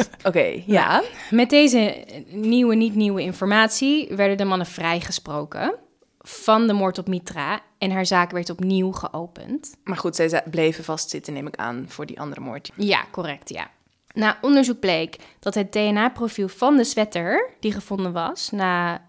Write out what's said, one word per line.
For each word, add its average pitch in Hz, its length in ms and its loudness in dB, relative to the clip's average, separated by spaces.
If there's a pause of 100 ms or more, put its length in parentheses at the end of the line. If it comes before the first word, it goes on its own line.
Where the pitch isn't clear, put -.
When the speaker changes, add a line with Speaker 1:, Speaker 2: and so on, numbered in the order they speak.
Speaker 1:
<laughs> - 240 -10
Speaker 2:
Oké, 160 380 2
ja. 196 380 4 (260)
Speaker 1:
Met 240 200 4
deze 247 560 4 (220)
nieuwe, 226 480 2
niet 226 200 2
nieuwe 202 260 2
informatie 220 920 2
werden 196 220 2
de 196 80 0
mannen 185 220 0
vrijgesproken 165 1080 -4 (440)
van 226 480 2
de 214 60 4
moord 190 240 0
op 185 100 -8
Mitra 175 520 -4 (180)
en 190 140 -2
haar 190 140 0
zaak 180 260 2
werd 175 180 -6
opnieuw 190 420 0
geopend. - 920 -10
Speaker 2:
Maar 180 140 -6
goed, 165 180 -4
zij 165 140 2
za-, 160 200 0
bleven 160 340 0
vastzitten, 156 500 -8
neem 143 140 -8
ik - 80 -14
aan, 120 320 -8
voor - 180 -12
die - 140 -16
andere 147 220 -12
moord. 131 340 -12
Speaker 1:
Ja, 196 360 0
correct, 156 380 -10
ja. - 180 -10 (460)
Na 214 280 0
onderzoek 262 380 4
bleek 165 360 0 (240)
dat 202 140 -4
het 202 180 -2
D - 40 -6
N 208 220 2
A-profiel 220 500 -2
van 262 300 4
de 240 60 6
sweater 214 680 0 (100)
die 214 120 0
gevonden 190 400 -4
was 175 400 -6
na, 180 580 -2